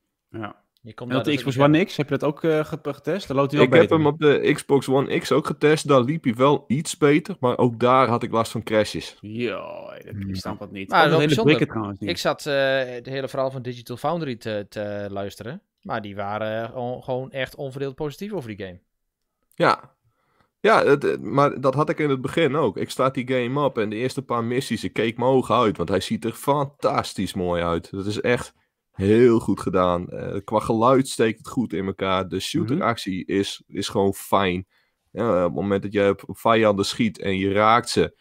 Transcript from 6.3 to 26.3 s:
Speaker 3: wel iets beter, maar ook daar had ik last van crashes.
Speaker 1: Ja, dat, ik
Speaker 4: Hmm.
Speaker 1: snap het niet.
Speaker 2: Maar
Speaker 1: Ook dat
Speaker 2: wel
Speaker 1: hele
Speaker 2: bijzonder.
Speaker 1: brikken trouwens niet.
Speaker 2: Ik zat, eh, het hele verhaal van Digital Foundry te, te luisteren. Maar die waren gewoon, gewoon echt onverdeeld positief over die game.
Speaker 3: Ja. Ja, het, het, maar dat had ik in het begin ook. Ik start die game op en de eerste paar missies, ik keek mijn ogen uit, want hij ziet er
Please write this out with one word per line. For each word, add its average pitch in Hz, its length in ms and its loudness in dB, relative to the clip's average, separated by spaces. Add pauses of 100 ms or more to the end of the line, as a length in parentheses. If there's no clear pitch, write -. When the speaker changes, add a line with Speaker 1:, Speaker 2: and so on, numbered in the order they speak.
Speaker 3:
wel 139 320 4
iets 143 300 -4
beter, 151 440 2
maar 123 180 0
ook 117 220 2
daar 123 280 4
had 117 140 0
ik 104 100 -6
last 113 200 0
van 110 100 -6
crashes. 104 580 -2
Speaker 1:
Ja, 98 680 -8
dat, - 160 -18
ik - 180 -12
Speaker 4:
Hmm. 98 120 -6
Speaker 1:
snap 95 260 -10
het 101 100 -14
niet. 98 200 -10
Speaker 2:
Maar 190 80 4
Speaker 1:
Ook 165 120 8
dat - 0 -
Speaker 2:
wel 160 100 4
Speaker 1:
hele 151 140 2
Speaker 2:
bijzonder. 147 200 4
Speaker 1:
brikken - 200 -2
trouwens 101 260 -6
niet. 107 100 -4
Speaker 2:
Ik - 80 -4
zat, 156 280 -4
eh, 135 380 0
het 123 220 -12
hele 131 220 -6
verhaal 135 220 -2
van 131 120 -10
Digital 123 340 -10
Foundry 156 400 -4
te, 104 320 -6
te 104 420 -6
luisteren. 101 520 -10 (200)
Maar 123 200 -6
die 101 140 -12
waren 107 520 -4
gewoon, 123 340 -8
gewoon 131 280 -6
echt 131 240 -8
onverdeeld 139 400 -8
positief 156 380 -10
over 117 240 -8
die 95 100 -12
game. 90 140 -18 (760)
Speaker 3:
Ja. - 420 0 (640)
Ja, 202 240 4
het, 139 180 4
het, 71 200 0
maar 135 380 0
dat 131 140 2
had 156 140 2
ik 165 100 -4
in 151 120 0
het 135 100 0
begin 139 360 0
ook. 127 200 0
Ik - 140 -6
start 131 240 0
die 123 180 -4
game 127 320 0
op 123 140 0
en 107 120 0
de 107 60 -6
eerste 127 260 -4
paar 117 220 -2
missies, 120 400 -4
ik 95 80 -6
keek 113 260 -2
mijn 120 120 2
ogen 123 240 2
uit, 113 220 4
want 82 120 -4
hij 98 120 2
ziet 110 240 -4
er 113 80 -4